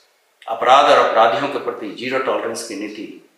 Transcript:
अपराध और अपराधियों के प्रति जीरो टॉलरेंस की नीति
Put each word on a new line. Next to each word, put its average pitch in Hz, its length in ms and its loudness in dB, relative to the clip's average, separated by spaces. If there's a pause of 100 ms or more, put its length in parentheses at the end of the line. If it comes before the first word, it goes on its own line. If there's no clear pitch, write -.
(480)
अपराध 135 380 4
और 165 240 4
अपराधियों 117 440 2
के 120 60 -4
प्रति 107 360 -8
जीरो 127 240 -6
टॉलरेंस 113 480 -4
की 107 80 -10
नीति 104 640 -12